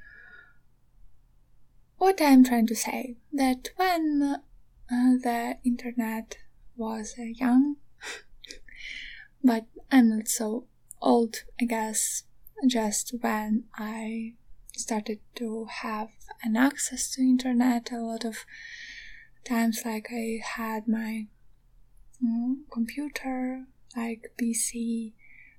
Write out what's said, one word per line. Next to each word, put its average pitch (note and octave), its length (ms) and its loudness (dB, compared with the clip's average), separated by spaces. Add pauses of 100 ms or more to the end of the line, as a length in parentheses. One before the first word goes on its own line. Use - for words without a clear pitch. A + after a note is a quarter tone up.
(2000)
what F#4+ 240 4
I'm C4+ 200 10
trying A#3+ 260 4
to A3+ 60 -2
say, A#3+ 420 -6 (180)
that C4 420 0
when, E4 460 2
uh, B3+ 1000 0
the A#3+ 400 -2
internet A#3 760 -4 (360)
was, A3 440 -8
uh, A#3+ 60 -10
young, C4 580 4
<laughs> - 20 -20 (1600)
but A3+ 220 4 (260)
I'm B3 200 8
not G#3+ 180 -2
so A3 380 -4 (340)
old, A#3 440 2 (140)
I B3 60 -2
guess, A3 600 -2 (420)
just A3+ 560 0
when G#3+ 420 0 (100)
I A3+ 600 -8 (420)
started G#3+ 440 -4 (160)
to A3+ 300 -6
have A3 440 -8 (320)
an A3 140 2
access C4 560 2
to C4 100 -2
internet, B3+ 680 4
a A#3+ 100 -6
lot A3+ 260 -4
of A3 180 -6 (1000)
times, A3+ 420 0
like, A3 260 -6
I A3+ 320 -4
had A3 420 -6
my, A3 420 -2 (920)
mm, A#3+ 340 0 (140)
computer, C4 960 -6 (320)
like, A#3 400 -8
P A#3 160 -2
C, A3+ 640 -4 (440)